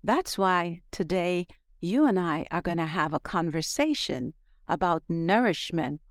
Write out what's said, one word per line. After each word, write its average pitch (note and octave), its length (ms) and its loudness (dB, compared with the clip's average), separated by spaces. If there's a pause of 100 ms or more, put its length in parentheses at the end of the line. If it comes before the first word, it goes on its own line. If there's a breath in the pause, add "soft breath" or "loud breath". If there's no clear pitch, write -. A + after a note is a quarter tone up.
That's C4 320 0
why F3 540 2
today F3 560 0 (340 soft breath)
you A3+ 240 2
and G3 160 4
I E3 300 -2
are E3+ 100 -2
gonna E3+ 240 -2
have D#3 300 -2
a D3 60 -2
conversation E3 1120 -2 (340)
about E3 400 0
nourishment E3 1040 0